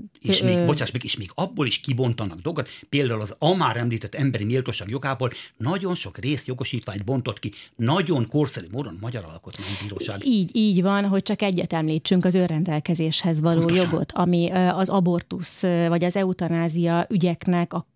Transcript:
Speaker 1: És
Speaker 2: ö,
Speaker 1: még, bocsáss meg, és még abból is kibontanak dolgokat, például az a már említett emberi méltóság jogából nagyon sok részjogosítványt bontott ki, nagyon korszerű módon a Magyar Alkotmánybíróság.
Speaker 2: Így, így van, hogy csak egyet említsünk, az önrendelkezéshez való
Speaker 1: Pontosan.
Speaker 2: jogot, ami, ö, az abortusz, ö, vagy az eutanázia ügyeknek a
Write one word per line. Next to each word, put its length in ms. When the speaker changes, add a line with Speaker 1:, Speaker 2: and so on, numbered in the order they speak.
Speaker 1:
És 200
Speaker 2:
ö, 40
Speaker 1:
még, 220
bocsáss 240
meg, 140
és 120
még 180
abból 320
is 140
kibontanak 600
dolgokat, 300
például 320
az 180
a 160
már 220
említett 380
emberi 300
méltóság 440
jogából 420
nagyon 380
sok 240
részjogosítványt 840
bontott 340
ki, 140
nagyon 520
korszerű 420
módon 240
a 60
Magyar 240
Alkotmánybíróság. 1000
Speaker 2:
Így, 300
így 260
van, 220
hogy 180
csak 200
egyet 300
említsünk, 520
az 100
önrendelkezéshez 1040
való 180
Speaker 1:
Pontosan. 320
Speaker 2:
jogot, 220
ami, 400
ö, 60
az 300
abortusz, 760
ö, 260
vagy 160
az 120
eutanázia 960
ügyeknek 600
a 240